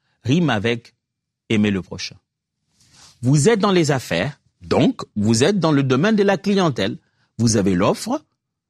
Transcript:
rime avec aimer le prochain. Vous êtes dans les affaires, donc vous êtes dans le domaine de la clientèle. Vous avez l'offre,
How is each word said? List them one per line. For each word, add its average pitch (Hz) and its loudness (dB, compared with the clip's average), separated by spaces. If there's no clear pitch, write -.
rime 151 0
avec 117 -4
aimer 107 2
le 95 -4
prochain. - -14
Vous 143 2
êtes 233 2
dans 202 0
les 160 2
affaires, 120 -4
donc 123 0
vous 110 2
êtes 202 2
dans 156 0
le 139 2
domaine 139 2
de 202 2
la 196 2
clientèle. 156 -2
Vous 113 2
avez 98 0
l'offre, 202 -2